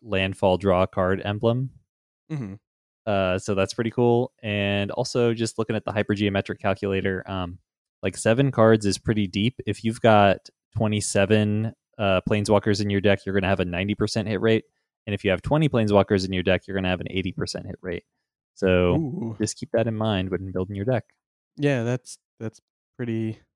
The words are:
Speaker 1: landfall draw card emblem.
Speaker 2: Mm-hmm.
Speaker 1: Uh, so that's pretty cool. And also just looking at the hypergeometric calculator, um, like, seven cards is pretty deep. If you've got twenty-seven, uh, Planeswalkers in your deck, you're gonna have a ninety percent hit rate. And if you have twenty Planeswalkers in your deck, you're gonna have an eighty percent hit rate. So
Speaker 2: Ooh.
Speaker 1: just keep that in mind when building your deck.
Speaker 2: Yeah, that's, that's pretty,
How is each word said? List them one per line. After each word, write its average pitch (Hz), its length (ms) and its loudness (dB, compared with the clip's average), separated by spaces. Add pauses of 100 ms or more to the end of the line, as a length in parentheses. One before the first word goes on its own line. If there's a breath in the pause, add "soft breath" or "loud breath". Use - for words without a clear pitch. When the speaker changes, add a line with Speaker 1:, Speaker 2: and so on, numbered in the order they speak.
Speaker 1:
landfall 95 560 0
draw 92 300 2
card 92 360 -2
emblem. 117 460 -2 (640)
Speaker 2:
Mm-hmm. 110 220 -10 (500)
Speaker 1:
Uh, 95 340 0
so 101 160 -4
that's 95 200 0
pretty 113 160 -2
cool. 120 420 2 (100)
And 101 480 -2
also 120 440 0
just 113 240 -4
looking 110 180 -4
at 104 80 -4
the 101 80 -6
hypergeometric 101 680 -2
calculator, 95 720 -2
um, 92 280 -8 (440)
like, 98 140 -4
seven 127 340 2
cards 110 360 6
is 95 100 2
pretty 107 300 -2
deep. 101 400 -2
If 107 180 -6
you've 113 160 -4
got 104 480 6 (280)
twenty-seven, 107 960 2 (240)
uh, 95 300 2
Planeswalkers 104 520 2
in 101 80 -2
your 98 140 0
deck, 98 240 2
you're 98 80 -6
gonna 95 140 0
have 95 120 0
a 92 60 0
ninety 92 280 -4
percent 107 340 -4
hit 101 120 -4
rate. 110 240 2 (420)
And 104 60 -6
if 98 120 -6
you 98 60 2
have 90 120 0
twenty 151 260 0
Planeswalkers 101 560 4
in 92 80 -6
your 90 100 -2
deck, 92 240 0
you're 98 80 -10
gonna 95 140 -2
have 90 140 -2
an - 80 -10
eighty 92 220 -4
percent 90 340 -8
hit 92 160 -12
rate. 90 220 -8 (520)
So 90 380 4
Speaker 2:
Ooh. 117 460 -4
Speaker 1:
just 107 180 -4
keep - 140 -12
that 113 160 0
in 110 80 -4
mind 101 340 -2
when 92 220 -6
building 95 240 -6
your 98 80 -6
deck. 120 200 -2 (520)
Speaker 2:
Yeah, 143 260 0
that's, 123 360 -6 (200)
that's 110 220 -12 (360)
pretty, 113 440 -6 (160)